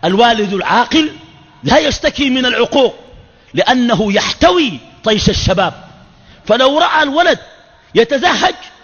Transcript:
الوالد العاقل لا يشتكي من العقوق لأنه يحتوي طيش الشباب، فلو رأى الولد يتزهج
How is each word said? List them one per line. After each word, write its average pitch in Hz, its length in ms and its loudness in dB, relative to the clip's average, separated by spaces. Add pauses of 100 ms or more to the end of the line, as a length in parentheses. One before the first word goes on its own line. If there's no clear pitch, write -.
الوالد 208 480 0
العاقل 240 580 -2 (520)
لا 180 140 2
يشتكي - 520 -2
من 254 160 0
العقوق 240 500 0 (580)
لأنه 220 600 0
يحتوي 277 680 0 (240)
طيش 214 260 0
الشباب، 185 440 -2 (720)
فلو 262 340 2
رأى 311 240 0
الولد 302 360 0 (560)
يتزهج 254 600 0 (280)